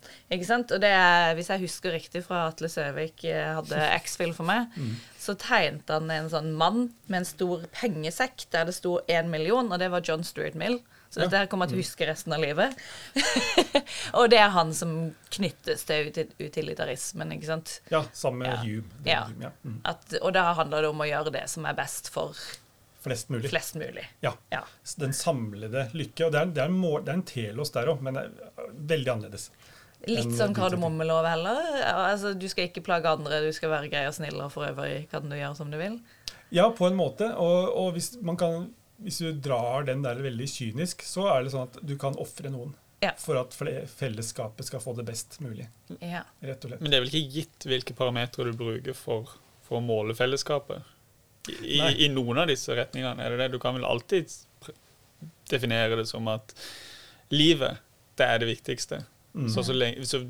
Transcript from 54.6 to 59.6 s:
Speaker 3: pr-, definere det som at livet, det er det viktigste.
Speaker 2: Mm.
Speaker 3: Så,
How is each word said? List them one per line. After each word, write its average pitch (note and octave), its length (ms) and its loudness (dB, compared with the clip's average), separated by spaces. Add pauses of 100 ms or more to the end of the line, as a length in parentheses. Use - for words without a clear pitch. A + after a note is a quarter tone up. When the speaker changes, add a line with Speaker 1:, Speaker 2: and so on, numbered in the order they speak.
Speaker 3:
pr-, - 140 -18 (720)
definere A#2 460 2
det A2+ 120 0
som A2+ 200 -4
at A2 260 -4 (800)
livet, C#3+ 480 4 (380)
det B2+ 100 6
er A#2 140 4
det A2+ 80 2
viktigste. - 540 -6 (320)
Speaker 2:
Mm. C#3 140 -2
Speaker 3:
Så, A#2 140 2